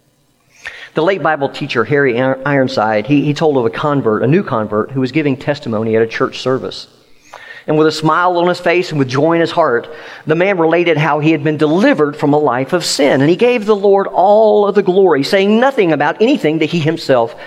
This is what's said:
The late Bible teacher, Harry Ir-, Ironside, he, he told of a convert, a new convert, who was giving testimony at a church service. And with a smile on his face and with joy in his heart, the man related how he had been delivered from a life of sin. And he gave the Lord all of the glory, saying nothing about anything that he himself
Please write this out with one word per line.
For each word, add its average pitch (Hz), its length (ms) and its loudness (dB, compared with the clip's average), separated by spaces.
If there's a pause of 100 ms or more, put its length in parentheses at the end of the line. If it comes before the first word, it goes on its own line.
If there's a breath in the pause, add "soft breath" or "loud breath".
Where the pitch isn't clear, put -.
(920 loud breath)
The 156 100 -2
late 190 180 0
Bible 156 280 0
teacher, 135 340 -4
Harry 139 340 0
Ir-, 131 280 0
Ironside, 123 640 0
he, 143 180 2
he 147 80 0
told 147 240 0
of 120 80 0
a 113 40 0
convert, 127 540 -2
a 117 40 0
new 165 140 2
convert, 107 500 -4
who 131 100 -4
was 127 100 -4
giving 147 240 -2
testimony 117 600 -4
at 113 40 4
a 113 60 0
church 113 320 -4
service. 120 480 -6 (800 loud breath)
And 156 100 0
with 156 100 4
a 156 40 0
smile 165 460 0
on 170 100 0
his 175 120 -2
face 180 300 0
and 151 100 -4
with 131 100 -2
joy 143 240 0
in 170 80 2
his 160 100 0
heart, 127 420 -2 (320 loud breath)
the 156 100 0
man 185 220 0
related 165 380 2
how 151 240 0
he 151 120 2
had 156 120 0
been 156 140 0
delivered 151 580 2
from 143 180 0
a 151 60 2
life 135 320 -2
of 175 140 0
sin. 185 340 0
And 143 100 4
he 180 60 4
gave 233 300 0
the 214 100 2
Lord 196 320 2
all 208 580 4
of 196 100 0
the 202 80 2
glory, 175 400 2
saying 202 360 2
nothing 254 320 2
about 147 300 0
anything 214 380 0
that 156 100 0
he 170 100 -2
himself 139 560 0 (120 loud breath)